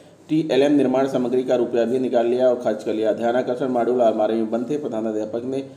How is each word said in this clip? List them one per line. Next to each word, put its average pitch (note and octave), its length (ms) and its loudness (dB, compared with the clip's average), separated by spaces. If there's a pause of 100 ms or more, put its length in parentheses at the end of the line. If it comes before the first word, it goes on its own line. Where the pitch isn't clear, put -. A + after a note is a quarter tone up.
(280)
टीएलएम D3+ 440 2
निर्माण C3 360 2
सामग्री B2+ 360 0
का C3 120 0
रुपया A#2+ 280 0
भी B2 140 0
निकाल A#2+ 280 0
लिया B2 220 2
और B2 60 4
खर्च A#2 300 -4
कर A2+ 80 -4
लिया। G#2+ 200 0
ध्यानाकर्षण B2 560 -2
module B2 320 0
अलमारी A2 340 2
में A2 160 -2
बंद B2 200 -4
थे। D3 80 -2
प्रधानाध्यापक A2 640 -4
ने C3+ 220 -6 (100)